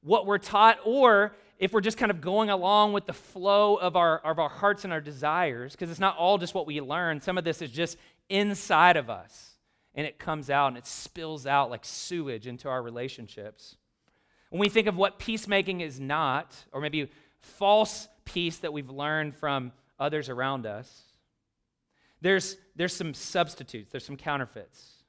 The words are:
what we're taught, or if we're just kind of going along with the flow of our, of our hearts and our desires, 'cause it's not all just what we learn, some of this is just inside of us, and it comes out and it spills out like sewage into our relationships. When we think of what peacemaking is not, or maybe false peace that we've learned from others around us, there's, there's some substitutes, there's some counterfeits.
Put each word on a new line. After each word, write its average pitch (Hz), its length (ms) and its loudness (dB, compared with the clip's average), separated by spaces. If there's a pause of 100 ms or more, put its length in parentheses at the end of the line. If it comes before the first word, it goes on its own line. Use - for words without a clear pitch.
what 190 240 2
we're 196 120 0
taught, 214 480 6
or 220 500 6 (220)
if 190 160 -2
we're 214 80 2
just 220 160 -2
kind 208 140 0
of 165 100 -2
going 208 280 0
along 202 440 4
with 202 120 -2
the 165 80 -8
flow 202 600 4
of 180 200 -2
our, 165 240 4
of 160 180 -2
our 151 120 0
hearts 202 340 0
and 185 100 -6
our 156 80 -4
desires, 143 760 -2
'cause 175 140 -8
it's 160 100 -12
not 190 180 2
all 185 200 4
just 170 160 -6
what 165 140 -4
we 147 120 -6
learn, 151 420 -2
some 185 160 -2
of 175 60 -2
this 160 180 -4
is 143 100 -10
just 160 260 -4 (320)
inside 190 680 4
of 120 120 -4
us, - 460 -14 (400)
and 147 100 -4
it - 140 -12
comes 151 300 -6
out 143 180 4
and 123 100 -4
it 120 80 -18
spills 160 600 -12
out 139 220 2
like 117 160 -10
sewage 135 600 -8
into 123 220 -10
our 127 120 -4
relationships. 117 960 -12 (760)
When 170 60 -6
we 208 100 4
think 208 160 2
of 202 100 0
what 196 220 0
peacemaking 196 640 -2
is 139 180 -10
not, 143 560 -2 (160)
or 135 80 -8
maybe 147 300 -4 (300)
false - 680 2 (160)
peace 170 340 -4
that 160 140 -8
we've 143 200 -8
learned 147 440 -4
from 135 360 -2 (260)
others 147 320 -4
around 127 380 -4
us, 107 340 -14 (1200)
there's, 185 340 0 (200)
there's 175 200 -4
some 165 200 -6
substitutes, - 760 -6
there's 127 140 -12
some 143 100 -12
counterfeits. 131 840 -10 (120)